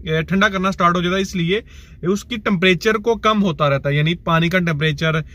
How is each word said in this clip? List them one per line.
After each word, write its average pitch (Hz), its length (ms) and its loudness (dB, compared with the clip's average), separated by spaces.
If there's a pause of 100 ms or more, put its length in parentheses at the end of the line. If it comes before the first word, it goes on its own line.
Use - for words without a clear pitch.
ए, 160 140 0
ठंडा 190 280 2
करना 190 220 -2
स्टार्ट 175 260 2
हो 180 40 0
जाता 175 140 0
है, 196 60 0
इसलिए 190 420 -2 (440)
उसकी 202 300 -4
टेम्परेचर 190 560 2
को 220 220 0
कम 214 240 0
होता 160 280 0
रहता 139 220 0
है, 143 80 0
यानी 156 160 2
पानी 165 360 0
का 185 100 0
टेम्परेचर, 156 640 -2 (120)